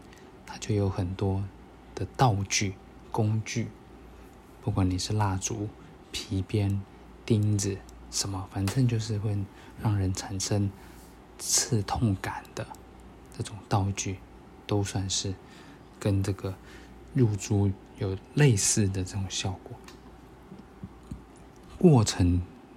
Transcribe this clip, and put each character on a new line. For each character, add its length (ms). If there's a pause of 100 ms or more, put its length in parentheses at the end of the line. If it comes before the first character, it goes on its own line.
(440)
它 140
就 160
有 140
很 260
多 300 (500)
的 100 (120)
道 180 (140)
具、 260 (380)
工 320
具， 240 (920)
不 80
管 200
你 80
是 140
蜡 240
烛、 320 (420)
皮 320
鞭、 400 (420)
钉 320
子， 220 (320)
什 180
么， 240
反 140
正 220
就 100
是 200
会 200 (420)
让 160
人 160
产 280
生 300 (680)
刺 440
痛 380
感 240 (100)
的 120 (720)
这 60
种 140 (120)
道 280
具， 220 (480)
都 180
算 240
是 260 (640)
跟 240
这 120
个 200 (600)
入 220
珠 340 (280)
有 180 (180)
类 200
似 320
的 160
这 120
种 160
效 220 (100)
果。 140 (2000)
过 260
程 380 (340)